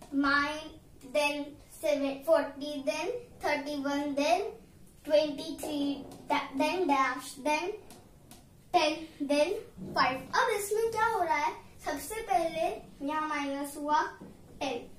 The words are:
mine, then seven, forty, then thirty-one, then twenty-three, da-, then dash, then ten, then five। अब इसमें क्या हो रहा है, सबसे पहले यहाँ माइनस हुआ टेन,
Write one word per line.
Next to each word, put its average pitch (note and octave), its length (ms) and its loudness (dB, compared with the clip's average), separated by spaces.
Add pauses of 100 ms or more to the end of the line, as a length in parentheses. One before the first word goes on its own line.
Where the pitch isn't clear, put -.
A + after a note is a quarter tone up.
(120)
mine, C#4+ 560 0 (440)
then D4 340 0 (340)
seven, C#4 440 0
forty, C#4+ 640 2
then D#4 240 0 (300)
thirty-one, C#4+ 760 -2
then D#4 300 4 (600)
twenty-three, D4 1000 0 (240)
da-, C#4+ 260 0
then D#4 320 2
dash, C4+ 460 2 (160)
then E4+ 240 0 (1000)
ten, D#4 340 2 (260)
then D4+ 240 4 (380)
five। C4 260 2 (140)
अब A4 240 4
इसमें A4+ 320 0
क्या A4 240 2
हो F4+ 80 2
रहा D#4+ 140 2
है, D#4 160 0 (320)
सबसे F4+ 440 -4
पहले E4 400 2 (380)
यहाँ D#4 200 0
माइनस C#4+ 500 -4
हुआ D4+ 240 2 (580)
टेन, C4 400 -4